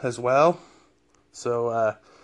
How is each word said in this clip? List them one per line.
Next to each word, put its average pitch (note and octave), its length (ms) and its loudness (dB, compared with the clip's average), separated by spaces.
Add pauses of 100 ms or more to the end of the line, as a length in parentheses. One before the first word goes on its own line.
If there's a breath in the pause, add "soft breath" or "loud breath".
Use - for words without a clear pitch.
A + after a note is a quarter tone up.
as A#2+ 160 -6
well. C#3 420 2 (720 soft breath)
So, A#2+ 360 -4
uh, A2+ 260 0 (300 soft breath)